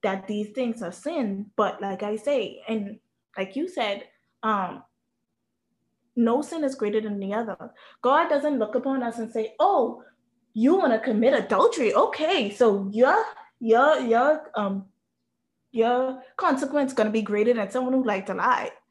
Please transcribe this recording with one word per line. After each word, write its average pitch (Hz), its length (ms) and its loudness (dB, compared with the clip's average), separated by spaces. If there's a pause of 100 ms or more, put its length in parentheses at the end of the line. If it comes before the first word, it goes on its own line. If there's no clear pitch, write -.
that 196 240 -4
these 208 240 -6
things 233 320 -6
are 175 100 -8
sin, 214 640 -6
but 208 240 0
like 196 220 -6
I 208 140 -4
say, 233 520 -4
and 220 300 -6 (400)
like 196 180 -6
you 320 120 -4
said, 208 360 -4 (380)
um, 208 400 -4 (1300)
no 233 260 2
sin 320 220 -6
is 262 100 -2
greater 214 260 -2
than 208 200 -6
the 196 140 -6
other. 220 220 -6 (460)
God 302 260 4
doesn't 294 300 0
look 214 160 -4
upon 269 280 -2
us 233 160 -6
and 226 140 -8
say, 220 280 -6
"Oh, 349 420 2 (520)
you 247 220 4
wanna 294 220 2
commit 233 360 2
adultery? 254 600 2
Okay, 311 560 2
so 202 420 2
your, 285 320 4 (360)
your, 262 400 4
your, 262 560 2
um, 196 300 -4 (840)
your 247 500 0 (140)
consequence 285 560 0
gonna 214 180 0
be 214 120 0
greater 208 320 2
than 202 160 -4
someone 254 240 -2
who 262 100 2
liked 196 220 -2
to 190 80 -6
lie." 233 380 0 (180)